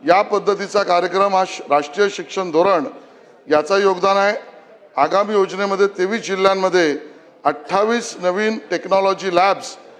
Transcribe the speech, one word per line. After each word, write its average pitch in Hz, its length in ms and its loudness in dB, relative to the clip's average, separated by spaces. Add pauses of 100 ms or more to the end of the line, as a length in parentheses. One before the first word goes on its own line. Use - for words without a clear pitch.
या 180 140 6
पद्धतीचा 202 600 -2
कार्यक्रम 185 520 0
हा 185 120 2
श-, - 220 -12
राष्ट्रीय 147 400 0
शिक्षण 185 420 -8
धोरण 170 320 2 (680)
याचं 151 260 2
योगदान 196 400 2
आहे. 202 200 0 (600)
आगामी 185 360 0
योजनेमध्ये 196 540 0
तेवीस 196 400 -4
जिल्ह्यांमध्ये 190 720 2 (460)
अठ्ठावीस 196 760 -2
नवीन 202 380 -2 (140)
टेक्नॉलॉजी 190 640 0
लॅब्स 185 420 0 (220)